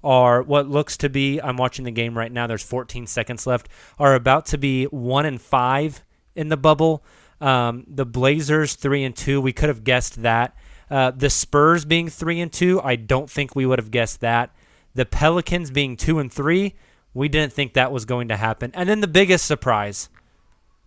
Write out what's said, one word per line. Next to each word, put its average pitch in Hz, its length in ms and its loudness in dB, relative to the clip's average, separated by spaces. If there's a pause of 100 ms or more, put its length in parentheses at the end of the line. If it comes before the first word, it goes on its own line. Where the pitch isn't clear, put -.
are 127 400 6
what 143 280 0
looks 147 260 -2
to 143 140 -2
be, 139 280 0
I'm 127 200 -6
watching 127 260 -2
the 123 60 -8
game 117 260 -4
right 117 160 -6
now, 120 140 -4
there's 113 160 -4
fourteen 123 440 -8
seconds 117 400 -6
left, 123 220 -2 (300)
are 139 160 6
about 131 320 2
to - 100 -2
be 135 300 0
one 135 400 -2
and 135 120 -4
five 135 640 0 (320)
in 151 140 -6
the 156 80 0
bubble. 156 480 2 (380)
Um, 123 440 0
the 135 200 -4
Blazers 139 680 0
three 139 300 -2
and 127 100 -6
two, 143 240 -2
we 131 140 0
could - 160 0
have 113 160 -4
guessed 123 380 0
that. 117 340 0 (340)
Uh, 131 200 2
the 135 180 -2
Spurs 151 560 2
being 165 240 0
three 165 320 -4
and 170 100 -4
two, 180 320 2
I 131 140 0
don't 131 340 -2
think 139 240 -6
we 135 120 0
would 127 120 2
have 107 120 -8
guessed 117 320 -2
that. 117 280 0 (440)
The 127 100 0
Pelicans 165 680 0
being 135 220 -2
two 160 240 0
and 131 140 -4
three, 180 420 -2 (380)
we 139 160 -2
didn't 147 240 0
think 139 220 -4
that 131 180 2
was 117 140 -6
going 123 220 -4
to 107 100 -2
happen. 113 340 -4
And 180 160 -4
then 214 140 0
the 202 60 -2
biggest 180 360 4
surprise, 107 640 -2 (800)